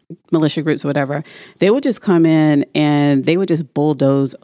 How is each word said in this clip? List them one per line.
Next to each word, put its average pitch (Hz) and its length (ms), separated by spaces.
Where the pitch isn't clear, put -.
militia 160 300
groups, 147 240
whatever, 143 380
they 190 120
would 277 120
just 262 180
come 170 240
in 156 400
and 143 500
they 156 100
would 190 140
just 160 240
bulldoze 139 600